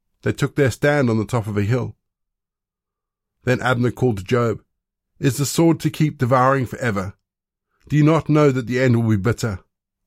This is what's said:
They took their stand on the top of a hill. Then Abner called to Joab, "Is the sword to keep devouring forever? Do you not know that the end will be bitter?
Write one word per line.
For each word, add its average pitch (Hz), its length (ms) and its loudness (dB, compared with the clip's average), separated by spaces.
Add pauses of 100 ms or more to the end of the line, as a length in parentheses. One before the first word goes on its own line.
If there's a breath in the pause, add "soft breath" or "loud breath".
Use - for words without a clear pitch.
(220)
They 113 100 -2
took - 220 -4
their 135 160 2
stand 147 400 0
on 110 80 0
the 107 60 -2
top 107 240 -4
of 101 80 -4
a 104 60 0
hill. 110 340 -4 (1500)
Then 123 160 0
Abner 123 300 0
called 117 280 -2
to 92 60 -12
Joab, 120 380 -2 (560)
"Is 135 180 -2
the 143 100 -2
sword 165 340 2
to 156 100 -2
keep 151 280 -2
devouring 131 480 2
forever? 98 480 -6 (760)
Do 143 80 -2
you 151 80 4
not 156 240 2
know 147 240 4
that 127 160 -4
the 123 100 -2
end 127 160 4
will 113 160 2
be 107 60 4
bitter? 104 440 -4 (460)